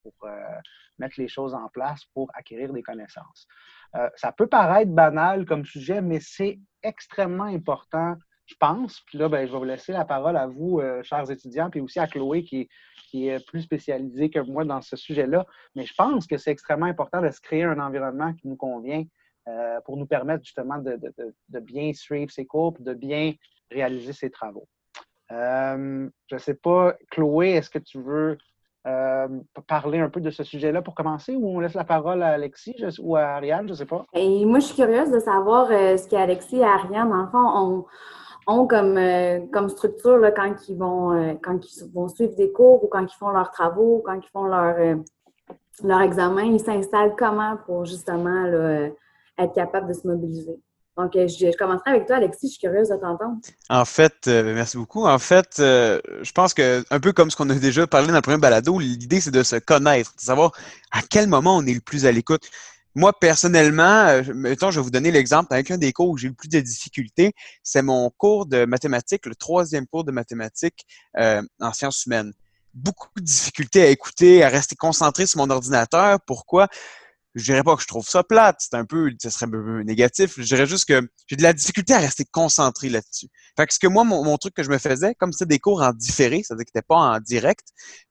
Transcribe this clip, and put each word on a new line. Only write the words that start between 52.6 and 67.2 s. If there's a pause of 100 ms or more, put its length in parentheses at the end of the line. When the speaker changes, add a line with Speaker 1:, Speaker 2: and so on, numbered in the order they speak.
Speaker 2:
de
t'entendre. (320)
Speaker 3:
En
fait,
euh,
merci
beaucoup.
En
fait,
euh, (220)
je
pense
que,
un
peu
comme
ce
qu'on
a
déjà
parlé
dans
le
premier
balado,
l'idée,
c'est
de
se
connaître,
de
savoir (400)
à (100)
quel
moment
on
est
le
plus
à
l'écoute. (440)
Moi,
personnellement,
euh, (140)
mettons,
je
vais
vous
donner
l'exemple
avec
un
des
cours
où
j'ai
eu
le
plus
de
difficultés. (320)